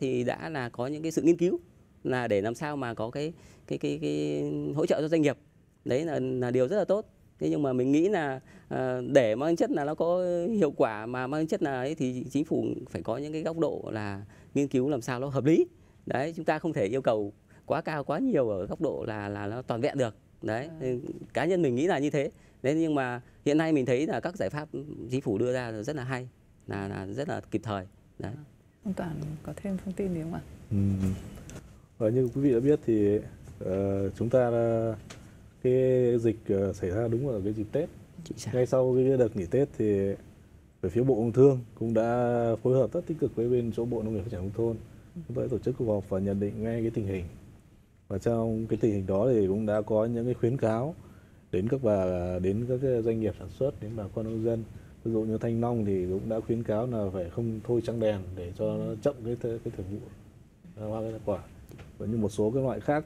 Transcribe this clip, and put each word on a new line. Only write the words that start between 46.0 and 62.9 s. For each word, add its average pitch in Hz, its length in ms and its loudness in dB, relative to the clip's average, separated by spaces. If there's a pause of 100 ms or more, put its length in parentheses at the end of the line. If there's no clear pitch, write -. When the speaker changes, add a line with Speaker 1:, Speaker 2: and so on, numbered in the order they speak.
Speaker 3:
và 95 100 0
nhận 98 220 0
định 104 220 -4
ngay 113 200 -2
cái 113 80 0
tình 113 160 -2
hình. 95 180 -4 (840)
Và 98 100 -4
trong 113 480 0
cái 110 160 0
tình 113 100 4
hình 98 140 0
đó 98 260 2
thì 104 140 4
cũng 104 200 0
đã 104 140 2
có 107 240 2
những 117 200 -2
cái 123 100 0
khuyến 120 220 2
cáo 120 380 0 (580)
đến 95 160 0
các 135 140 0
bà, 104 220 4 (340)
đến 98 300 0
các 127 140 0
cái 123 200 2
doanh 113 180 0
nghiệp 107 180 0
sản 92 100 -12 (100)
xuất, 139 240 -2
đến 107 140 -8
bà 104 80 -6 (100)
con 113 100 -4
nông 110 200 -4
dân. 113 200 0 (400)
Ví 113 80 -2
dụ 110 80 2
như 110 180 -2
Thanh 117 220 0
Long 117 240 0
thì 95 220 0
cũng 101 220 -2
đã 113 120 -2
khuyến 117 220 -2
cáo 110 240 0
là 110 260 -2
phải 87 180 -4
không 113 340 -4
thôi 120 200 2
trăng 113 160 -2
đèn 107 200 2 (160)
để 90 220 -8
cho 107 180 0
nó 110 260 -4
chậm 143 120 2 (100)
cái 120 100 -2
th-, 117 300 -4
cái 117 120 -6
thời 92 140 -6
vụ, 101 80 -6 (840)
à, 107 60 -8
hoa, 110 160 -4
cái 110 220 -6
quả. 101 140 0 (600)
Và 104 80 -8
như 113 100 0
một 104 120 2
số 107 220 2
cái 131 120 2
loại 113 180 0
khác 151 260 0